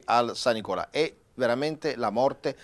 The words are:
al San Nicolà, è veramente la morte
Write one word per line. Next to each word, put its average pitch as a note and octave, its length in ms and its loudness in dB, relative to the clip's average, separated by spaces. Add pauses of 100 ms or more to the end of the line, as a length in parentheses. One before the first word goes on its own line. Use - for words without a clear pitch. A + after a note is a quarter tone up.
al A#2 300 2
San A#2+ 200 2
Nicolà, G2 340 -4
è D3+ 240 -2 (220)
veramente C#3 600 0
la A#2 140 -2
morte C3 540 0